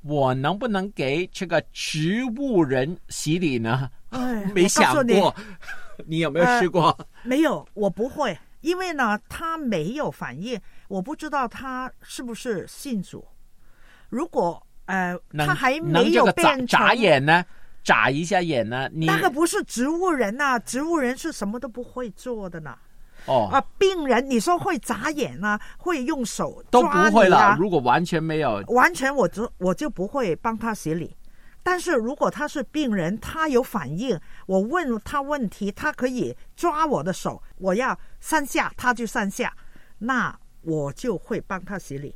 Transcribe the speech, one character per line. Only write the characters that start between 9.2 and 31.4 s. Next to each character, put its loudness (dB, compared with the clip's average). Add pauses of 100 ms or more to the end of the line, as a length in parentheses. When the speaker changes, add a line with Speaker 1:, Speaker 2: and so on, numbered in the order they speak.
Speaker 2:
他 -6
没 -2
有 -4
反 -10
应， -6 (300)
我 -4
不 -8
知 -10
道 -2
他 -10
是 -14
不 -8
是 -6
信 -6
主。 -12 (840)
如 -4
果， -2 (260)
呃， -4 (140)
Speaker 1:
能， -2
Speaker 2:
他 2
还 0
没 4
有 6
变 4
成 4
Speaker 1:
能 -4
这 -
个 -
眨， 6
眨 6
眼 4
呢？ 6 (400)
眨 4
一 -2
下 2
眼 0
呢？ -4
你 -2
Speaker 2:
那 4
个 4
不 0
是 -2
植 -2
物 0
人 0
啊， 2
植 -6
物 0
人 0
是 -6
什 -6
么 -6
都 -10
不 -10
会 -10
做 -10
的 -12
呢。 -14 (500)
Speaker 1:
哦。 2
Speaker 2:
啊， 4 (160)
病 2
人， 2
你 2
说 2
会 -2
眨 -4
眼 -4
啊， 0 (160)
会 -2
用 -2
手 -6
抓 10
你 4
啊？ 4
Speaker 1:
都 8
不 6
会 10
了， 8
如 2
果 2
完 4
全 0
没 0
有。 0
Speaker 2:
完 6
全 -2
我 2
就， -6
我 2
就 -4
不 -6
会 -2
帮 -4
他 -4
洗 -4
礼。 -6 (500)